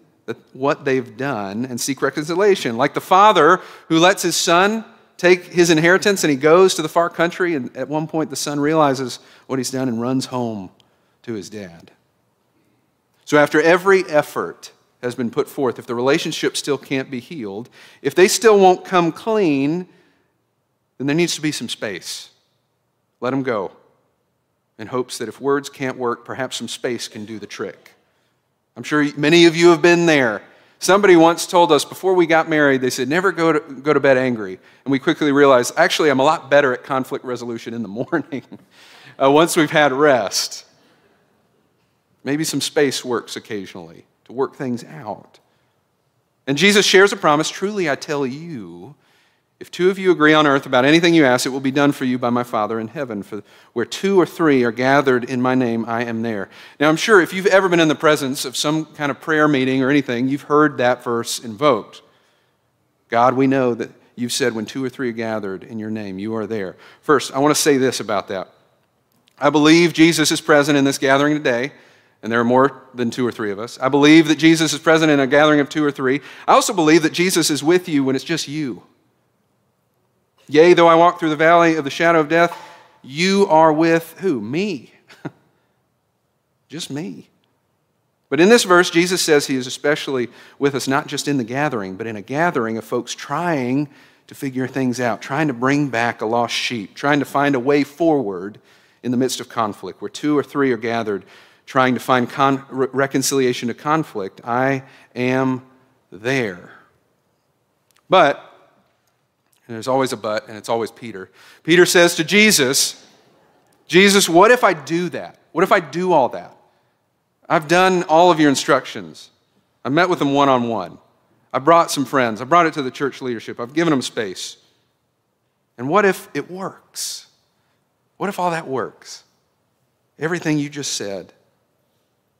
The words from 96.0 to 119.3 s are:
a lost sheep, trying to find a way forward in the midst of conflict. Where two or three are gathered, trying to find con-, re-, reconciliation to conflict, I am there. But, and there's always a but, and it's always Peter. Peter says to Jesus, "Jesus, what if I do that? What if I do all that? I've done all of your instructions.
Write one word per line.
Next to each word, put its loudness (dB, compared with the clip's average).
a -4
lost -2
sheep, -8
trying -2
to -2
find -2
a -2
way 0
forward -4
in -4
the -2
midst -2
of -14
conflict. -8
Where -10
two -4
or 0
three -2
are -4
gathered, -6
trying 0
to -4
find 0
con-, -2
re-, -4
reconciliation -2
to -6
conflict, -6
I -2
am -2
there. -6
But, 4
and -12
there's -12
always 0
a -8
but, -8
and -16
it's -18
always -2
Peter. -18
Peter 6
says 4
to -2
Jesus, 2
"Jesus, 4
what 6
if 4
I 4
do -4
that? -14
What 0
if 2
I 4
do -4
all 4
that? -14
I've -2
done 2
all 4
of 2
your 4
instructions. -4